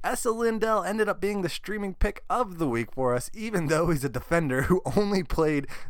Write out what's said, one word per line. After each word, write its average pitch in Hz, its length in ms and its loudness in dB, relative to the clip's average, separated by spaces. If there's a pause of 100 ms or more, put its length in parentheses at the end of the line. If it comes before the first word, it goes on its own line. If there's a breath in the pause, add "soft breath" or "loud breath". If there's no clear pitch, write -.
Esa 233 280 -2
Lindell 220 520 0
ended 208 240 0
up 180 140 -4
being 202 220 0
the 165 60 -2
streaming 202 440 -6
pick - 360 0
of 196 280 -2
the 165 100 0
week 117 240 0
for 127 240 0
us, 120 180 -2
even 208 340 -2
though 160 220 2
he's 143 140 2
a 139 60 -2
defender 135 540 0
who 180 180 4 (140)
only 202 280 2
played 156 440 2 (220 loud breath)